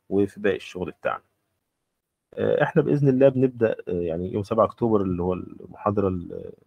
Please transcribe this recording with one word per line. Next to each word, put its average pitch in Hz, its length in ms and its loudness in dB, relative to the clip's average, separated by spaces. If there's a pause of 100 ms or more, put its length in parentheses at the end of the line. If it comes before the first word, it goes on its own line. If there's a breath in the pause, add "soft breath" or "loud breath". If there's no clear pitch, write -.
وفي 98 320 0
باقي 101 160 0
الشغل 90 340 -8
بتاعنا. 57 320 -6 (1120)
آه، 107 280 0
احنا 147 200 2
بإذن 143 260 2
الله 131 200 6
بنبدأ، 127 480 0 (120)
آه، 90 40 -4
يعني 87 400 -4
يوم 104 100 -2
سبعة 110 220 2
أكتوبر 110 380 0
اللي 90 200 -2
هو 90 100 0
المحاضرة 98 760 -2
ال-، 87 440 -8 (140)